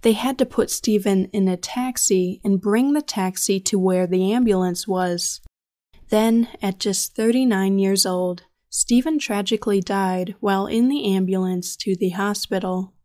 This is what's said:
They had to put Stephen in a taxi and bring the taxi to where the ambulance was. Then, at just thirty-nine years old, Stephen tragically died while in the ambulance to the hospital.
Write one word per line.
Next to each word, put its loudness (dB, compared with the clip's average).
They 4
had -2
to 2
put -2
Stephen 2
in 2
a 0
taxi -2
and 2
bring 2
the 0
taxi -2
to 0
where 2
the 0
ambulance 0
was. -2
Then, 2
at -4
just -4
thirty-nine 2
years 2
old, -2
Stephen 0
tragically 0
died -2
while 0
in 2
the 0
ambulance -2
to -2
the 0
hospital. -4